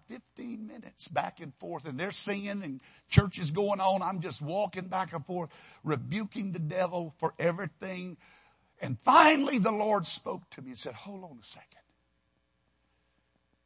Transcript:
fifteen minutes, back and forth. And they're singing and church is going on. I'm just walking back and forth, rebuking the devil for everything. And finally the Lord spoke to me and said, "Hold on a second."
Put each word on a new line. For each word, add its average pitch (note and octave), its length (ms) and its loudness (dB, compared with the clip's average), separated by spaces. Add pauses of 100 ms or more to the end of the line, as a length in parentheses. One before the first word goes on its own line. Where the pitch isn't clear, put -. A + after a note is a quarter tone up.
fifteen A3+ 600 -12
minutes, - 420 -16
back - 320 -2
and E3 140 -14
forth. E3+ 320 -10
And C3+ 120 -8
they're F#3 120 -4
singing G3+ 520 -4
and C3+ 200 -10 (260)
church G3 300 6
is E3 120 -2
going G3+ 300 2
on. F#3+ 220 4
I'm F3+ 180 -2
just D#3 220 -8
walking F#3 460 -4
back F#3 260 -4
and D3+ 100 -4
forth, F3 240 -6 (340)
rebuking F3 720 -2
the F3+ 60 -4
devil F3 580 -2
for D#3+ 220 0
everything. F3+ 800 -2 (640)
And - 180 -4
finally D4 580 8
the G#3+ 140 4
Lord G#3 320 2
spoke - 460 -6
to - 100 -16
me B2+ 120 -14
and A#2+ 60 -14
said, C3 140 -8
"Hold F#3+ 320 -14
on C#3+ 160 -18
a G2+ 60 -16
second." - 200 -14 (2000)